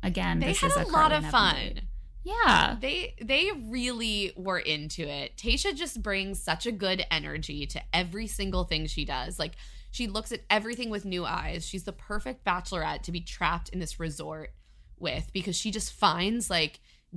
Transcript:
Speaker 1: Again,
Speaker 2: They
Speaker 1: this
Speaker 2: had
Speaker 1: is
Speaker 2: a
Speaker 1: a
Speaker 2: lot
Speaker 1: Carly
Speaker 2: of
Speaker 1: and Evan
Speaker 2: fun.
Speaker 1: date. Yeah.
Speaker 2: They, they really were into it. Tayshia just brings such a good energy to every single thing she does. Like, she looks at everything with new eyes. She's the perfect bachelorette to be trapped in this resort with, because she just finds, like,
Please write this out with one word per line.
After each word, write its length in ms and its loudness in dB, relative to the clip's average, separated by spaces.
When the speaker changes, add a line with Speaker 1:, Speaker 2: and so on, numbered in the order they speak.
Speaker 1:
Again, 360 2
Speaker 2:
They 80 2
Speaker 1:
this 140 2
Speaker 2:
had 100 4
Speaker 1:
is 60 6
Speaker 2:
a 40 4
Speaker 1:
a 20 2
Speaker 2:
lot 80 -2
Speaker 1:
Carly 40 6
Speaker 2:
of 80 2
Speaker 1:
and 40 -2
Evan 40 -2
Speaker 2:
fun. 240 8
Speaker 1:
date. 260 -4
Yeah. 540 6
Speaker 2:
They, 420 -4
they 300 2
really 680 -2
were 240 -2
into 480 -2
it. 300 -6
Tayshia 380 2
just 260 -4
brings 400 -2
such 240 -2
a 60 0
good 400 0
energy 560 -2
to 140 -6
every 340 0
single 380 0
thing 220 0
she 180 -2
does. 340 -4
Like, 140 -4
she 160 -2
looks 240 -4
at 180 -4
everything 400 2
with 160 -2
new 200 -2
eyes. 400 -2
She's 180 -4
the 80 -4
perfect 540 -4
bachelorette 580 0
to 80 -6
be 100 -2
trapped 480 0
in 100 -4
this 200 -4
resort 540 -6
with, 360 -4
because 220 -2
she 160 -2
just 220 -4
finds, 560 4
like, 300 2